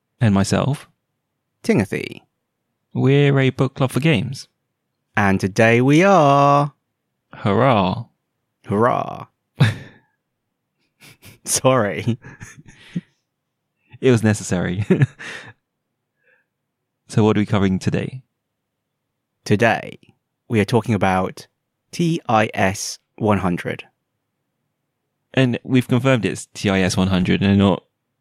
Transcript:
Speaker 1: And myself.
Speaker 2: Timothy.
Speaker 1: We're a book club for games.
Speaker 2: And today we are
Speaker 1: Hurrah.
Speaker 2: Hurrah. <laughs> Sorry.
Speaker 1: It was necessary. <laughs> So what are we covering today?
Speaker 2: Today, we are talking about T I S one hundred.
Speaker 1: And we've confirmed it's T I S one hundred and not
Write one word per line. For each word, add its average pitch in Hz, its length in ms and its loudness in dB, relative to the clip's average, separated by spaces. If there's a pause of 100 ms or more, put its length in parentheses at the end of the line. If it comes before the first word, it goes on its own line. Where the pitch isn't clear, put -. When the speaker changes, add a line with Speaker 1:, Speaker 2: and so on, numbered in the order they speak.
(200)
Speaker 1:
And 107 140 2
myself. 98 560 -2 (720)
Speaker 2:
Timothy. - 640 -4 (680)
Speaker 1:
We're 139 460 2
a 131 120 0
book 131 240 -4
club 131 160 -2
for - 80 -6
games. 135 480 -2 (680)
Speaker 2:
And 98 240 0
today 113 420 2
we 147 220 4
are 143 720 4 (600)
Speaker 1:
Hurrah. 110 720 0 (600)
Speaker 2:
Hurrah. - 600 -2 (320)
<laughs> 113 80 4 (1800)
Sorry. 113 720 -2 (1800)
Speaker 1:
It 131 100 2
was 104 120 2
necessary. 92 680 -2
<laughs> 185 60 2 (2250)
So 110 140 2
what 107 140 2
are - 20 2
we 104 60 0
covering 95 340 0
today? - 420 -6 (1200)
Speaker 2:
Today, 107 520 0 (520)
we 117 100 0
are 98 60 2
talking 117 280 0
about 95 540 -2 (440)
T 170 360 -2
I 110 260 0
S - 460 -4 (160)
one 104 220 0
hundred. 87 480 -6 (1500)
Speaker 1:
And 127 300 0
we've 127 240 0
confirmed 127 380 0
it's - 280 -6
T - 160 -4
I 95 120 2
S 90 160 -2
one 95 100 2
hundred 92 340 0
and 98 160 4
not 98 280 2 (360)